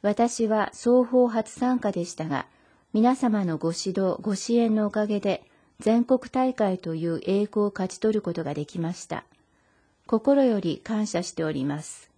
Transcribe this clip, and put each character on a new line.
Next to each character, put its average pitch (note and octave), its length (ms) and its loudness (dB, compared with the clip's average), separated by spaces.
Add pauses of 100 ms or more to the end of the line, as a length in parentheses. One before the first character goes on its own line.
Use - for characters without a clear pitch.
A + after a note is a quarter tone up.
私 A3+ 440 0
は G#3+ 260 0
双 B3 320 4
方 B3 240 4
初 A3 220 -2
参 B3+ 280 0
加 G#3 140 -2
で F3 120 -2
し E3+ 100 -14
た D#3+ 140 -6
が、 C#3+ 180 -4 (460)
皆 A#3 240 4
様 G#3+ 280 0
の D#3+ 140 -2
ご E3 140 -2
指 - 160 -6
導、 F#3+ 320 0
ご G3+ 140 -2
支 A#3 220 -2
援 A#3 180 2
の G#3+ 120 2
お G3+ 40 -2
か G#3+ 160 -2
げ G#3 140 -2
で、 G3 240 -2 (360)
全 A#3 240 2
国 B3+ 160 2 (100)
大 C4 240 0
会 F#3+ 240 0
と E3 160 -6
い D#3+ 140 -4
う E3 180 -2
栄 G3+ 200 0
光 G#3 200 0
を G3+ 80 -4
勝 F#3 200 -6
ち - 40 -16
取 G#3+ 160 0
る G#3 80 0
こ F3 100 -4
と E3 120 -4
が C#3+ 100 -4
で D3 100 -4
き D#3+ 140 -12
ま E3 140 -2
し - 140 -12
た。 - 180 -8 (840)
心 C4+ 380 4
よ A3 160 2
り E3+ 240 -2
感 G#3+ 220 -2
謝 F3 160 -2
し F3+ 100 -8
て E3 100 -6
お D#3 80 -2
り C#3 140 -4
ま D3 180 -4
す。 - 340 -18